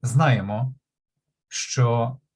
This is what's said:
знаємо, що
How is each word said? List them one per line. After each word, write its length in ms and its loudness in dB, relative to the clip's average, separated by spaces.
знаємо, 760 0
що 720 -2